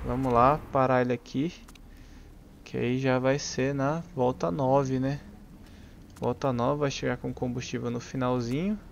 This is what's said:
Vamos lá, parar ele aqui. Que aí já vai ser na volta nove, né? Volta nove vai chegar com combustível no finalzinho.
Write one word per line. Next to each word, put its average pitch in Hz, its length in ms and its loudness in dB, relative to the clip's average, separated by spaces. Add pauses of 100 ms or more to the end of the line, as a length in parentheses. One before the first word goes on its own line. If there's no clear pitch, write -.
Vamos 127 300 0
lá, 131 260 8 (120)
parar 131 300 4
ele 123 120 2
aqui. 135 400 -4 (1080)
Que - 140 -8
aí 123 200 0
já 131 220 2
vai 131 180 2
ser 139 380 -2
na 143 260 0 (140)
volta 127 340 0
nove, 135 500 2
né? 139 200 -2 (1000)
Volta 123 320 -2
nove 127 280 2
vai 143 100 2
chegar 127 280 -2
com 131 140 -6
combustível 123 600 -4
no 120 80 -4
finalzinho. 127 800 -2 (120)